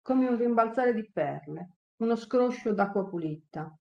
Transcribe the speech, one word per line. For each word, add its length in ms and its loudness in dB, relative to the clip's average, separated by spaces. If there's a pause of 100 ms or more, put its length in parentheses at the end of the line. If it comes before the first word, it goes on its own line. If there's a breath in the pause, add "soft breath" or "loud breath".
come 260 2
un 100 2
rimbalzare 560 2
di 160 -4
perle, 680 -6 (200)
uno 200 0
scroscio 560 0
d'acqua 340 0
pulita. 640 -8 (160)